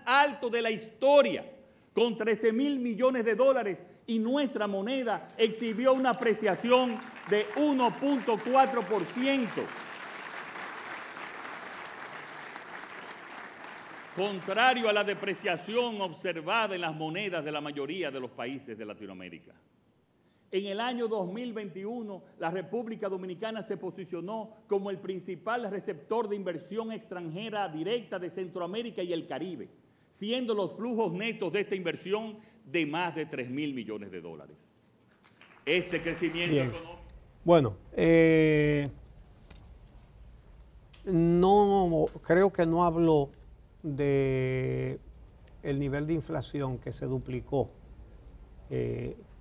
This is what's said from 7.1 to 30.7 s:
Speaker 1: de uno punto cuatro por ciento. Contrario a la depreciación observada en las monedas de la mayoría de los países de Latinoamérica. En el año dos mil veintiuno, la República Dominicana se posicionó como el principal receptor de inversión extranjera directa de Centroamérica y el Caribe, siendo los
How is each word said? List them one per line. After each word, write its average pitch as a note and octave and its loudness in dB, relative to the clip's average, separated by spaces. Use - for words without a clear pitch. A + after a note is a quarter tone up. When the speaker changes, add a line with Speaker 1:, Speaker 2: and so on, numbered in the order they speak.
Speaker 1:
de G#3 4
uno C4+ 4
punto B3 2
cuatro C4 6
por F#3+ 0
ciento. B3 0
Contrario G#3 4
a G#3 4
la G#3 4
depreciación G3+ -2
observada F#3 -2
en F3+ -4
las D#3+ -4
monedas E3 -4
de D3+ -4
la D3+ -2
mayoría D3 -4
de C3+ -6
los B2+ -8
países B2 -8
de A2 -10
Latinoamérica. F#2+ -14
En G3 -2
el G3+ -4
año A#3+ -2
dos G3 -2
mil A#3+ -8
veintiuno, G3+ -10
la E3 -2
República G#3 -6
Dominicana F#3+ -6
se G3 -6
posicionó F#3 -8
como G3+ 0
el F#3+ -6
principal F#3+ -4
receptor G#3 -4
de G3+ -2
inversión G3+ -6
extranjera G3 -6
directa F#3 -4
de F3 -6
Centroamérica F#3 -6
y F3 -2
el E3 -4
Caribe, D3 -8
siendo A3+ -2
los F#3+ -2